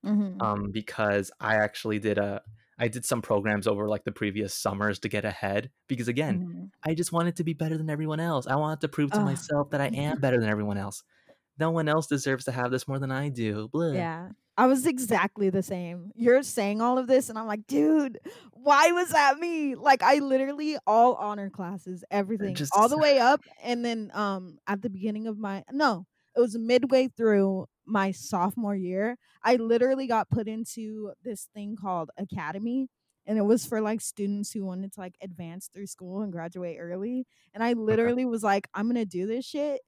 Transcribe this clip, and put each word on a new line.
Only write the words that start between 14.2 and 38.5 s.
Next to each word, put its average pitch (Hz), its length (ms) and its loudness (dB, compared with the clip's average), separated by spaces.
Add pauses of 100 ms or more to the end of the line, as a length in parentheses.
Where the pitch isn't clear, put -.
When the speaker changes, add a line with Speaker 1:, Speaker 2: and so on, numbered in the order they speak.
Speaker 1:
I 233 100 6
was 262 180 4
exactly 214 640 0
the 185 140 0
same. 175 520 -8
You're 240 280 6
saying 214 400 -2
all 247 160 2
of 254 80 -2
this, 262 240 4
and 220 80 -8
I'm 226 80 -8
like, 214 200 -6
"Dude, 294 520 2 (340)
why 285 400 6
was 349 180 0
that 294 280 4
me?" 320 380 -2
Like, 269 260 4
I 262 160 6
literally, 285 580 0 (100)
all 233 280 6
honor 202 340 -6
classes, 185 640 -10
everything, 196 440 -2
Speaker 2:
Just 147 220 -4
Speaker 1:
all 220 120 8
the 294 100 2
way 294 200 6
up. 254 220 6 (220)
And 240 220 -2
then, 226 280 -4
um, 190 540 -4
at 196 160 -4
the 240 80 -4
beginning 208 360 -6
of 214 120 -6
my, 196 340 -6
no, 254 340 2 (300)
it - 40 4
was 233 180 2
midway 247 500 4
through 196 580 2 (200)
my 196 240 0
sophomore 202 680 -2
year, 190 400 -2 (260)
I 240 140 6
literally 247 500 2
got 226 240 0
put 226 180 0
into 220 640 -8 (100)
this 202 320 -10
thing 208 220 -10
called 180 420 -4
Academy. 202 680 -4 (360)
And 214 140 0
it 208 40 4
was 214 220 4
for, 220 160 -2
like, 214 220 -2
students 202 500 -6
who 202 120 -6
wanted 190 280 -8
to, - 80 -18
like, 185 220 -14
advance 175 500 -14
through 196 140 -14
school 185 340 -10
and 208 120 -4
graduate 170 460 -8
early. 196 480 -6 (280)
And 214 100 -4
I 240 60 2
Speaker 2:
Okay. 233 100 0
Speaker 1:
literally 233 460 2
was 226 160 -2
like, 208 320 2